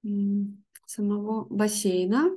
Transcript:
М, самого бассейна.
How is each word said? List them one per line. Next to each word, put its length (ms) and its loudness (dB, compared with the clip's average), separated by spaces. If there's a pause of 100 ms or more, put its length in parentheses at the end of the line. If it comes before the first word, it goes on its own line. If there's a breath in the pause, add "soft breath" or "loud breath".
М, 600 -2 (220)
самого 640 -2
бассейна. 880 2